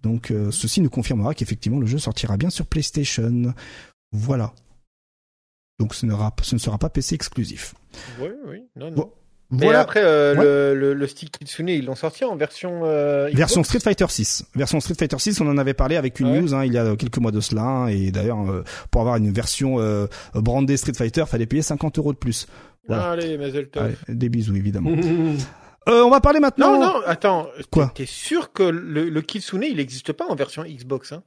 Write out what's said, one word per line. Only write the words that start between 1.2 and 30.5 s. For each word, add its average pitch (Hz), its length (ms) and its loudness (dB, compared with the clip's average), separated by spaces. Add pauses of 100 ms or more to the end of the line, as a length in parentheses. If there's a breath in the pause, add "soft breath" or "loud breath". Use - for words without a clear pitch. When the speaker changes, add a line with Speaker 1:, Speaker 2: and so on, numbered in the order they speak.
Speaker 1:
qu'effectivement 113 440 -2
le 123 80 2
jeu 123 120 0
sortira 110 380 -4
bien 147 140 0
sur - 160 -4
PlayStation. 120 880 0 (580 loud breath)
Voilà. 113 400 -2 (1300)
Donc 110 160 -2
ce - 100 -6
n'aura, 107 380 -2
ce - 120 -2
ne 113 60 0
sera 104 180 -4
pas 123 120 -2
P - 100 -2
C 147 140 -4
exclusif. - 600 -8 (460 loud breath)
Speaker 2:
Oui, 147 80 -6 (180)
oui, 185 180 -14 (120)
non, 143 140 -12
non. 160 60 -4
Speaker 1:
Vo-, - 180 -4 (360)
Speaker 2:
Mais 131 140 0
Speaker 1:
voilà. 151 160 8
Speaker 2:
après, 208 240 2
euh, 147 320 6
Speaker 1:
Ouais. 143 80 6
Speaker 2:
le, 143 300 6
le, 139 200 2
le 139 120 -2
stick - 320 -12
Kitsune, 160 320 -8
ils 143 160 0
l'ont 131 80 -4
sorti 160 300 -6
en 220 120 -4
version, 170 480 -4
euh, 147 440 2
Xbox. 143 100 2
Speaker 1:
Version 160 260 4
Street - 160 0
Fighter 190 300 2
six. - 340 -2 (100)
Version 139 260 0
Street - 180 -4
Fighter 143 200 -2
six, 202 220 -2
on 151 80 2
en 143 80 2
avait 139 160 2
parlé 135 240 2
avec 135 240 -2
une 127 60 2
Speaker 2:
Ah 123 60 4
ouais. 147 100 4
Speaker 1:
news, 151 120 2
hein, 135 120 0
il 123 80 0
y 120 40 2
a 110 180 2
quelques 117 220 -4
mois 117 140 2
de 104 80 0
cela, 107 220 -2
hein, 127 260 -2
et 98 220 0
d'ailleurs, 104 400 -2
euh, 92 120 -4 (280 loud breath)
pour 123 100 2
avoir 120 160 2
une 107 160 2
version, 127 480 -2
euh, 104 260 0 (280 loud breath)
brandée 127 420 2
Street 135 180 -4
Fighter, 127 320 0
fallait 117 200 -2
payer 147 160 0
cinquante 151 360 -4
euros 147 140 0
de 135 60 -8
plus. - 280 -4 (420 loud breath)
Voilà. 117 240 -2
Speaker 2:
Allez, 165 260 -4
Mazel 139 320 -6
Tov. 110 140 -4
Speaker 1:
Allez, 110 100 -2 (140)
des 117 200 -2
bisous, 110 280 0
évidemment. 101 340 0
Speaker 3:
<laughs> 165 100 2 (880 loud breath)
Speaker 1:
Euh, 233 140 8
on 240 80 8
va 269 100 8
parler 294 200 6
maintenant. 277 380 6
Speaker 2:
Non, 349 80 6 (120)
non, - 80 0
attends. 170 420 2 (220)
Speaker 1:
Quoi ? 143 240 4
Speaker 2:
T'es, - 100 -8
t'es - 20 -10
sûr - 460 -4
que - 100 0
le, 170 460 0
le 156 140 -2
Kitsune, 190 440 -6
il 269 120 -2
n'existe 127 340 -6
pas 339 160 -6
en 185 60 -2
version 139 280 -6